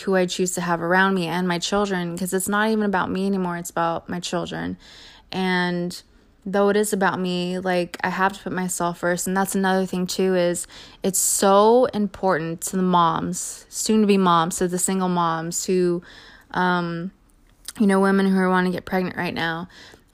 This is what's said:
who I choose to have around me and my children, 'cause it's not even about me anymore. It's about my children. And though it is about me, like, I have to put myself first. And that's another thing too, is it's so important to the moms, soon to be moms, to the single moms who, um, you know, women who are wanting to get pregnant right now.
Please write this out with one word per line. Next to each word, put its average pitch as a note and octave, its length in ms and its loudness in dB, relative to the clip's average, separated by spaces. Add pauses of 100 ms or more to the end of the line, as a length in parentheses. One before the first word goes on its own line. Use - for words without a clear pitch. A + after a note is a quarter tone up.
who F#3+ 120 0
I F3+ 100 2
choose F3+ 260 -2
to - 80 -6
have F3 220 -2
around F#3 320 2
me F3+ 120 -2
and F3 200 -2
my F3 140 -2
children, F#3 580 -2
'cause F#3 160 -6
it's F#3 140 -2
not G#3 220 0
even G#3+ 140 0
about F#3+ 240 0
me F#3 160 -4
anymore. F#3 320 -2
It's E3+ 140 -10
about E3 380 -4
my F3+ 100 -6
children. F3 580 -6 (540)
And F3+ 720 -2 (420)
though G3+ 260 2
it G3+ 60 2
is G#3 160 0
about F#3+ 280 0
me, F3+ 400 -2
like, F3+ 420 -2
I F#3 60 0
have F#3+ 240 0
to G3 100 -16
put - 100 -8
myself F3 460 -4
first. F3 300 -2
And F#3 80 0
that's F#3+ 180 0
another F#3+ 320 0
thing F3+ 220 -4
too, F#3+ 260 0
is F3 320 0 (380)
it's F#3+ 160 0
so G#3+ 640 6 (100)
important F3 680 -2
to - 140 -6
the F#3 60 0
moms, F3 840 0
soon - 320 0
to G#3 80 4
be G3+ 100 6
moms, F3 380 2
to F#3 100 0
the F3 100 -2
single F#3 320 -2
moms E3+ 580 -2
who, F3+ 360 2 (480)
um, F3+ 600 -2 (680)
you G#3+ 80 4
know, G3 140 4
women G3 260 4
who F#3+ 120 2
are F#3 120 2
wanting F#3 220 2
to F3+ 40 -4
get - 80 -8
pregnant F#3 320 -2
right F3 180 -4
now. E3 340 -6 (460)